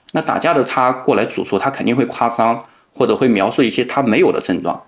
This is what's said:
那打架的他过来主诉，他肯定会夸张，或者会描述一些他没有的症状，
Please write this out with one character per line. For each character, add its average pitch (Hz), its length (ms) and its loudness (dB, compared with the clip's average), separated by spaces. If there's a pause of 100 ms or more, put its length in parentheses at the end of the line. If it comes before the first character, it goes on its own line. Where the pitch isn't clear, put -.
(120)
那 160 80 -2
打 127 180 -2
架 160 140 2
的 143 100 2
他 127 300 0
过 131 220 0
来 104 100 2
主 92 200 -4
诉， 98 140 -2
他 95 120 -2
肯 - 160 -6
定 120 100 0
会 135 100 2
夸 - 220 -2
张， 117 340 0 (320)
或 127 120 0
者 107 100 2
会 131 100 2
描 104 240 2
述 - 120 2
一 117 60 2
些 120 160 -2
他 - 160 -4
没 120 200 2
有 170 100 4
的 - 100 -2
症 87 220 -2
状， 85 260 -4